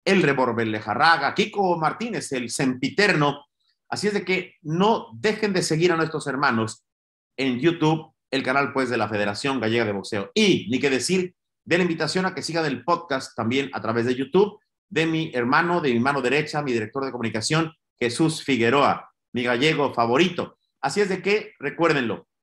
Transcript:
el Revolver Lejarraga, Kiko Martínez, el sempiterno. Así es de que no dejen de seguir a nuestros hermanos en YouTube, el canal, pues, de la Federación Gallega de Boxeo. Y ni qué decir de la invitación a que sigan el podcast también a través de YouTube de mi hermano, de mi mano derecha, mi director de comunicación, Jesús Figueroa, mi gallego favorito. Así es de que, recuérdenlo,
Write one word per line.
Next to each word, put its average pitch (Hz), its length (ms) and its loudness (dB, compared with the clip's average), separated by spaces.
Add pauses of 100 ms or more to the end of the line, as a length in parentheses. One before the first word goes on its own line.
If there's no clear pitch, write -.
el 190 180 4
Revolver 123 460 2
Lejarraga, 131 680 2
Kiko 196 440 0
Martínez, 156 560 -4
el 123 160 -4
sempiterno. 147 960 0 (420)
Así 120 200 -4
es 208 60 -2
de 196 120 -2
que - 380 -4
no 180 500 0
dejen 208 400 -2
de 180 80 0
seguir 170 320 2
a - 20 2
nuestros 156 320 -2
hermanos 127 560 -2 (540)
en 127 220 -2
YouTube, 156 540 0 (160)
el 135 140 -2
canal, 139 300 0
pues, 131 160 -2
de 120 80 -2
la 107 100 0
Federación 107 520 -2
Gallega 113 260 0
de 104 80 -2
Boxeo. 98 420 -6
Y 147 340 4
ni 127 100 0
qué 139 120 2
decir 180 420 0 (300)
de - 140 0
la 285 60 4
invitación 165 420 -2
a 180 100 -4
que 139 80 -8
sigan 160 220 -2
el 123 180 -4
podcast 151 520 -2
también 127 380 -2
a 110 80 -6
través 117 240 0
de 127 80 2
YouTube 185 460 2 (300)
de 160 180 0
mi 160 260 -2
hermano, 156 460 2
de 139 140 0
mi 117 60 2
mano 135 220 0
derecha, 147 400 0
mi 135 120 -2
director 113 320 -4
de 131 60 -6
comunicación, 123 600 -2 (240)
Jesús 156 460 0
Figueroa, 120 680 2 (220)
mi 123 100 -2
gallego 131 500 0
favorito. 123 640 0 (240)
Así 160 200 -2
es 196 80 0
de 185 120 -4
que, 208 360 -2
recuérdenlo, 143 720 0 (160)